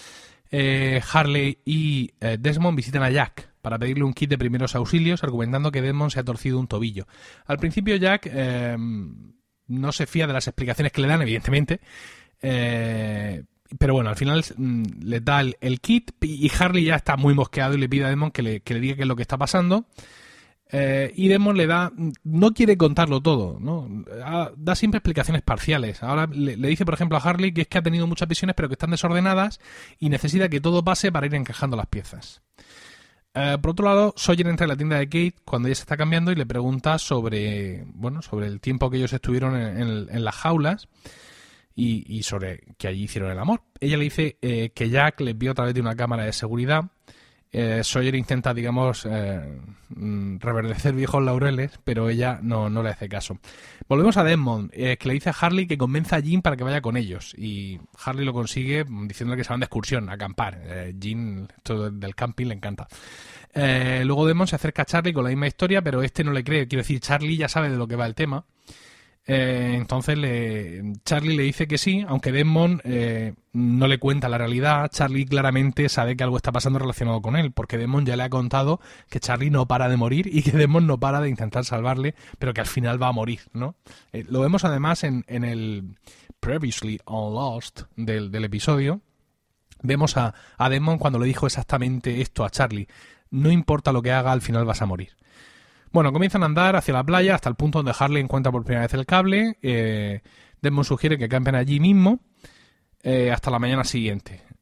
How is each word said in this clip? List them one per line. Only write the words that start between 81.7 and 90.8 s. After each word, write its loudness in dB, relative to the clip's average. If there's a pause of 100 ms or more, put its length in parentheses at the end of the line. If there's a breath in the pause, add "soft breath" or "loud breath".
pero -2
que -2
al -6
final 0
va 2
a 2
morir, -4 (100)
¿no? -6 (360 loud breath)
Eh, -8
lo 0
vemos 4
además 0
en, -2
en -4
el -6 (440 loud breath)
Previously -4
on -4
Lost -6 (120)
del, -4
del -4
episodio. 0 (800)
Vemos 2
a, 0 (220 loud breath)
a 2
Desmond 2